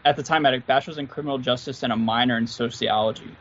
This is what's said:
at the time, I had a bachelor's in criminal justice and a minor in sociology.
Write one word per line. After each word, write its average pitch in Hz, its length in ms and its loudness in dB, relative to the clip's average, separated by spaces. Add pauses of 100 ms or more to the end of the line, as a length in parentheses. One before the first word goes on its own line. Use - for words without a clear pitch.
at 143 120 4
the 147 60 -4
time, 156 240 2
I 135 40 6
had 127 80 2
a 127 40 -8
bachelor's 147 360 0
in 139 80 -6
criminal 143 320 -6
justice 127 440 -2
and 123 100 0
a 107 40 0
minor 117 400 2
in 113 100 0
sociology. 110 800 -2 (120)